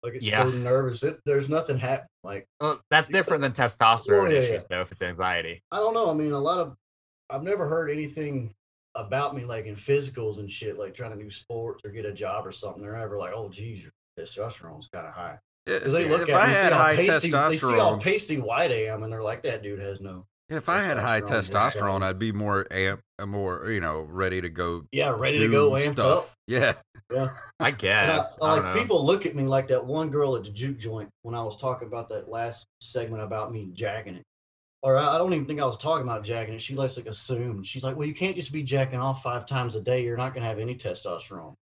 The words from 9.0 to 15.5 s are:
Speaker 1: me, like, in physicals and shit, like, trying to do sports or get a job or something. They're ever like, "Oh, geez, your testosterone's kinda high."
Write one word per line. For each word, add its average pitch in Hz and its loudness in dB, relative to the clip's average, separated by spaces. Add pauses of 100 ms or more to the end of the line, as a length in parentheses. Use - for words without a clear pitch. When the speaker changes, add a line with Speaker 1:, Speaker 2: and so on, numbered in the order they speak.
Speaker 1:
me, 123 -8
like, 113 -8
in 104 -12
physicals 120 -2
and 101 -10
shit, 104 -8
like, 95 -8
trying 113 -10
to 104 -14
do 104 -16
sports 113 -10
or 104 -12
get 107 -10
a 104 -6
job 98 -6
or 95 -12
something. 95 -12
They're 104 -10
ever 104 -6
like, 92 -6
"Oh, 110 -8
geez, 104 -12
your 80 -20 (260)
testosterone's 85 -12
kinda 82 -12
high." 85 -10 (280)